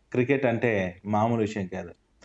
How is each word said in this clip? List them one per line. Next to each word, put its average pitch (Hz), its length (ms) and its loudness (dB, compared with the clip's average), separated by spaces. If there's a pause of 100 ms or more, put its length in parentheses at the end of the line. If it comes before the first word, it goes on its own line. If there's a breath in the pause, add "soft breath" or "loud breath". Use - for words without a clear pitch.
(120)
క్రికెట్ 131 340 2
అంటే 107 600 0
మామూలు 110 340 2
విషయం 104 260 -2
కాదు. 90 240 -8 (340)